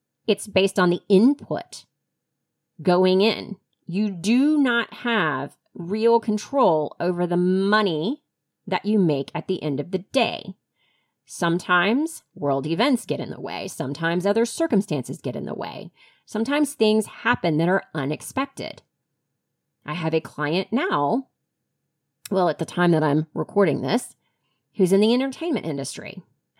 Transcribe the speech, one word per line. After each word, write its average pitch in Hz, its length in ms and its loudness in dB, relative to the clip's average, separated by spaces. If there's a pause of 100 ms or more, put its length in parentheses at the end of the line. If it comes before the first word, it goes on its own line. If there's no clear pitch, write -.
(260)
It's - 220 0
based 190 300 2
on 180 120 4
the 175 180 0
input 214 760 2 (960)
going 185 400 4
in. 185 360 0 (300)
You 202 240 -4
do 240 480 0
not 240 340 0
have 156 640 -2 (160)
real 220 460 2
control 214 800 0
over 175 280 0
the 175 100 0
money 190 880 0 (420)
that - 180 -2
you 214 140 2
make 147 360 2
at 160 120 -8
the 185 160 -4
end 143 160 -4
of 170 140 -8
the 190 60 0
day. - 560 -4 (720)
Sometimes 180 1000 0 (100)
world 139 320 -2
events 226 400 0
get 139 140 -4
in 117 100 -8
the - 100 -14
way. 87 280 -8
Sometimes 165 580 -2
other 214 180 2
circumstances 208 760 -2
get - 160 -6
in 139 100 -8
the - 80 -8
way. - 380 -10 (340)
Sometimes 277 460 -2
things 214 340 2
happen 180 520 -2
that 165 100 2
are 185 160 0 (100)
unexpected. - 880 -8 (1040)
I 151 80 -8
have 160 200 -2
a 160 60 0
client 160 520 -4
now, 233 560 0 (1000)
well, 185 180 2
at 151 100 -2
the 160 60 -4
time 175 280 2
that 151 100 4
I'm 156 320 2
recording 160 480 0
this, 147 340 -2 (580)
who's 185 180 2
in 196 80 6
the 220 120 4
entertainment 269 540 -2
industry, 143 560 -8 (380)